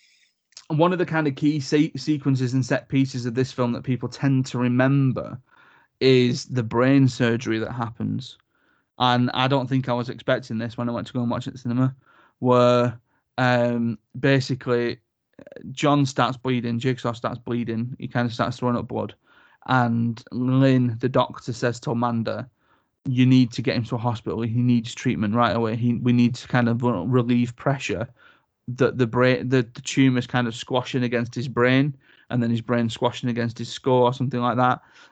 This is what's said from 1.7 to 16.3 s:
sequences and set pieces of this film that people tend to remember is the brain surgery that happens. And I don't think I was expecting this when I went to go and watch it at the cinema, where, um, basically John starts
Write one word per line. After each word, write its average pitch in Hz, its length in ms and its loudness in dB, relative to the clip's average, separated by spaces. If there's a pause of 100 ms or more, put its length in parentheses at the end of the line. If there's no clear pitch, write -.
sequences 131 580 0
and 131 100 0
set - 240 -4
pieces 135 380 -2
of 120 80 -4
this 127 180 0
film 120 200 -2
that - 100 -6
people 127 260 -4
tend 131 380 0
to - 120 -6
remember 127 800 0 (640)
is 127 460 4
the 127 160 -2
brain 127 460 4
surgery 117 500 0
that 110 140 -6
happens. 113 640 -6 (600)
And 123 360 2
I 131 140 0
don't 135 200 0
think 131 200 -2
I 127 60 -4
was 120 160 -4
expecting 113 480 -4
this 113 180 -8
when 120 120 -4
I 120 40 -4
went 110 160 -6
to - 40 -14
go 127 100 -4
and 120 80 -2
watch 123 160 -4
it 139 40 -8
at - 40 -12
the 131 40 -18
cinema, 131 380 0 (420)
where, 123 640 4 (380)
um, 120 600 0 (220)
basically 127 800 0 (720)
John 143 340 2
starts 127 300 -2